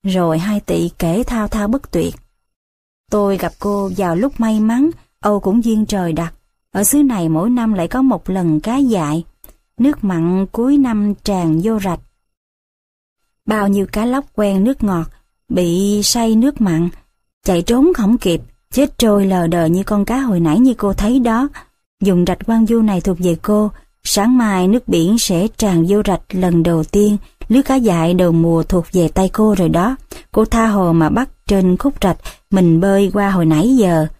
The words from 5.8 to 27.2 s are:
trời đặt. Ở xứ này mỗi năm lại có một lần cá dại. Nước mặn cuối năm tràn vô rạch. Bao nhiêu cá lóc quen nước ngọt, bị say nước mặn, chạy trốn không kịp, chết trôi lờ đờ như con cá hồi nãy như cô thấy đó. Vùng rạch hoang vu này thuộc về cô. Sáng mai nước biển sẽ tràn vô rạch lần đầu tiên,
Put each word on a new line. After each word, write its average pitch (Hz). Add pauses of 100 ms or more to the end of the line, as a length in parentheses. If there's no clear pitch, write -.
trời 180
đặt. 165 (380)
Ở 196
xứ 294
này 208
mỗi 160
năm 233
lại 170
có 254
một 226
lần 170
cá 226
dại. 170 (540)
Nước 269
mặn 180
cuối 262
năm 208 (100)
tràn 170
vô 220
rạch. 175 (1500)
Bao 214
nhiêu 196
cá 214
lóc 262 (100)
quen 196
nước 262
ngọt, 180 (440)
bị 185
say 226
nước 269
mặn, 170 (560)
chạy 175
trốn 262
không 233
kịp, 170 (320)
chết 285
trôi 208
lờ 185
đờ 170
như 180
con 208
cá 247
hồi 214
nãy 165
như 254
cô 202
thấy 233
đó. 240 (560)
Vùng 180
rạch 180
hoang 226
vu 226
này 202
thuộc 180
về 175
cô. 208 (340)
Sáng 240
mai 196
nước 233
biển 185
sẽ 190 (100)
tràn 180
vô 208
rạch 190
lần 175
đầu 160
tiên, 208 (320)